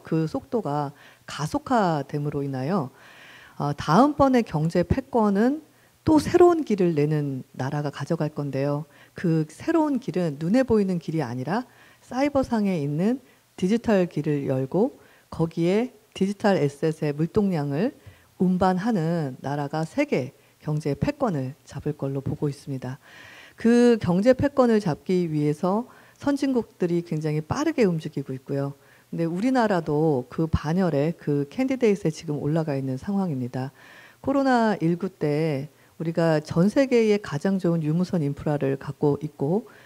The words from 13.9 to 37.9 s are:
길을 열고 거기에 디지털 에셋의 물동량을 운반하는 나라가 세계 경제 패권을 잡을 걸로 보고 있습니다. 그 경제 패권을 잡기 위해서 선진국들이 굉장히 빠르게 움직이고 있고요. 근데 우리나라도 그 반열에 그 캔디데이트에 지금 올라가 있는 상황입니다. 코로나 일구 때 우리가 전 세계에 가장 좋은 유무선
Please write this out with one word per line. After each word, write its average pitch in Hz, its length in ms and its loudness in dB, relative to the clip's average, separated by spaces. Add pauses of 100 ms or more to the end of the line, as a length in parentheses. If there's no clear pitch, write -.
길을 147 400 -2
열고 139 520 0 (300)
거기에 170 640 0 (220)
디지털 196 420 2
에셋의 147 560 -2
물동량을 170 800 -2 (460)
운반하는 180 1000 0
나라가 147 440 -4
세계 208 480 -2 (260)
경제 151 360 -4
패권을 170 580 -2 (120)
잡을 147 280 -8
걸로 139 260 -6
보고 147 300 -4
있습니다. 135 480 -10 (580)
그 240 460 4
경제 196 320 2
패권을 254 460 2
잡기 180 520 -2
위해서 156 540 0 (320)
선진국들이 233 840 -2
굉장히 156 380 -2
빠르게 294 420 -2
움직이고 156 500 -2
있고요. 139 400 -6 (380)
근데 165 140 -2
우리나라도 165 1040 0
그 160 180 -2
반열에 160 720 0
그 143 320 -2
캔디데이트에 247 580 0
지금 151 320 -6
올라가 156 340 -2
있는 135 220 -4
상황입니다. 135 720 -4 (480)
코로나 254 600 2
일구 170 280 0
때 147 600 -2 (300)
우리가 165 400 2
전 170 280 2
세계에 233 500 4
가장 196 420 -2
좋은 170 240 0
유무선 170 400 0